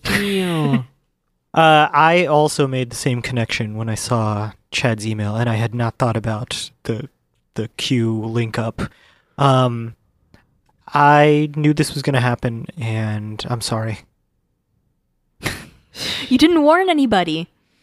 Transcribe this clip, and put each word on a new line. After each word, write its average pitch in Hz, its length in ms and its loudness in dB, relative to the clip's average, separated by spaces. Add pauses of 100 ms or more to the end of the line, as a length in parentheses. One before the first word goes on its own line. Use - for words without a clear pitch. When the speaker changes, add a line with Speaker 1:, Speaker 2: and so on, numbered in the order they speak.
Speaker 1:
feel? 180 840 0
<laughs> - 40 -20 (600)
Speaker 2:
Uh, 156 380 6
I 165 320 4
also 151 420 2
made 127 220 -4
the - 80 -12
same 123 240 -2
connection 113 560 -4
when 113 140 -4
I 110 40 -2
saw 107 580 -2 (180)
Chad's 110 360 -2
email, 107 300 -4
and 120 140 0
I 113 60 0
had 110 180 -2
not 117 240 -4
thought 117 180 0
about 110 540 -6 (140)
the, 120 260 -6 (460)
the 110 200 -6
Q 113 440 -2
link 113 380 -4
up. 113 220 -6 (560)
Um, 127 580 2 (920)
I 147 680 4
knew 151 200 2
this 143 180 0
was 139 100 -6
gonna 135 200 0
happen, 120 420 -4 (140)
and 110 720 -6
I'm 120 100 -4
sorry. 110 380 -4 (2250)
Speaker 3:
You 254 100 4
didn't 320 240 6
warn 339 260 4
anybody. 196 600 0 (340)